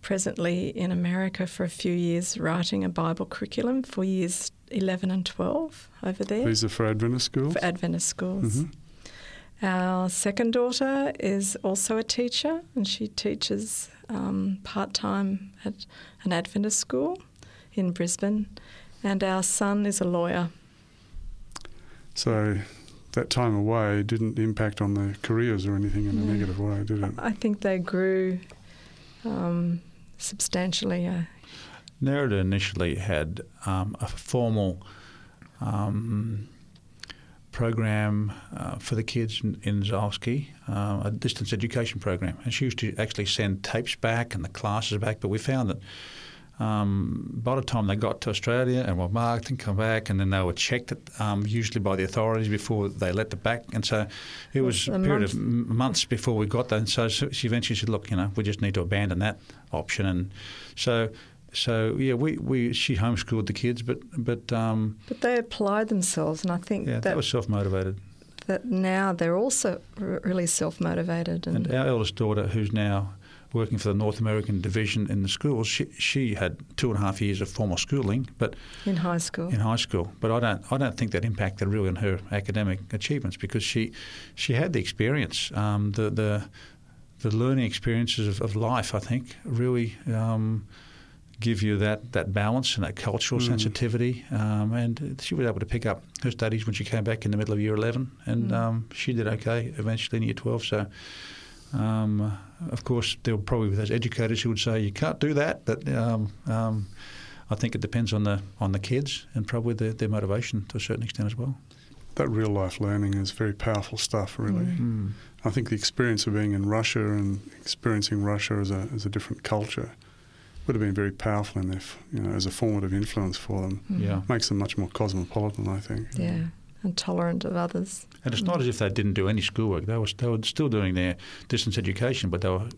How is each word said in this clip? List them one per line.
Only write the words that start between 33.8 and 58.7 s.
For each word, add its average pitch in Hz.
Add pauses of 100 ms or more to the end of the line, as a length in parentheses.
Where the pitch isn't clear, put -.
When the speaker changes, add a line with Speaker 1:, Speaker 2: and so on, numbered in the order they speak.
Speaker 3:
a 113
formal, 107 (760)
um, 104 (1040)
program, 107 (240)
uh, 87
for -
the 113
kids 113
in, 107
in 101
Zalski, 107 (200)
uh, 101
a 101
distance -
education 113
program. 98
And 120
she -
used 123
to 107
actually 107
send 98
tapes -
back 117
and 90
the 87
classes 107
back, 110
but 104
we 104
found 127
that, - (800)
um, 104 (120)
by 123
the 135
time 113
they 98
got 107
to 117
Australia 123
and 90
were 90
marked 117
and 131
come 101
back, 110
and 98
then 95
they 95
were 90
checked -
at, 123 (220)
um, 104
usually 110
by 95
the 95
authorities 110
before 104
they 92
let 107
them 98
back. 117
And 110
so 107 (460)
it 135
was 127
Speaker 1:
A 214
Speaker 3:
a 190
period 147
of 95
Speaker 1:
month. 117
Speaker 3:
m-, 110
months 127
before 117
we 107
got 120
that. 107
And 107
so, 117
so -
she -
eventually 117
said, 107
"Look, 107
you 107
know, 98
we 110
just 101
need 98